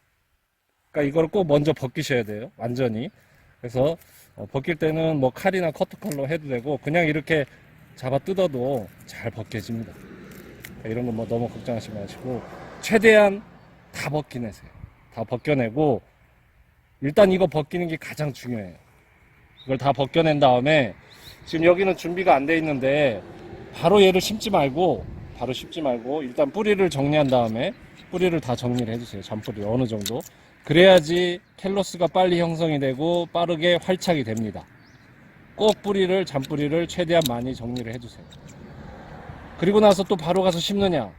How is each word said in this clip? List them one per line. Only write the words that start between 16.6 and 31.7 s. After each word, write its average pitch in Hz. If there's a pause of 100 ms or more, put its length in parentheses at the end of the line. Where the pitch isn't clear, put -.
일단 185
이거 185
벗기는 156
게 160
가장 147
중요해요. 107 (880)
이걸 131
다 139
벗겨낸 151
다음에, 131 (520)
지금 165
여기는 180
준비가 175
안 139
돼 165
있는데 139 (520)
바로 196
얘를 185
심지 208
말고, 147 (340)
바로 123
심지 151
말고 131
일단 135
뿌리를 196
정리한 143
다음에 123 (380)
뿌리를 175
다 123
정리를 123
해주세요. 110
잔뿌리를 107
어느 123
정도. 110 (440)
그래야지 175 (160)
캘로스가 190